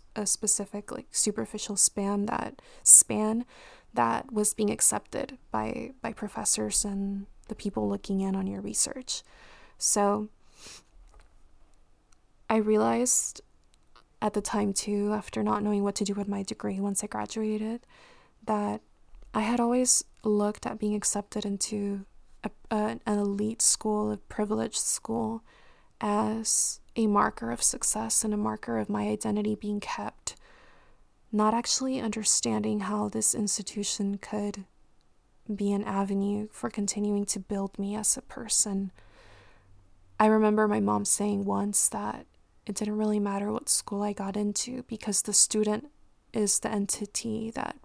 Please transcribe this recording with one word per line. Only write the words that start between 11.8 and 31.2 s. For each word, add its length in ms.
I 80
realized 840
at 100
the 80
time 300
too, 420
after 300
not 180
knowing 220
what 120
to 100
do 80
with 160
my 140
degree 360
once 240
I 40
graduated, 720
that 340
I 80
had 180
always 460
looked 420
at 140
being 160
accepted 500
into 600
a, 80
a, 40
an 140
elite 420
school, 520
a 40
privileged 600
school, 680
as 800
a 100
marker 460
of 100
success 600
and 100
a 40
marker 400
of 120
my 200
identity 460
being 260
kept, 560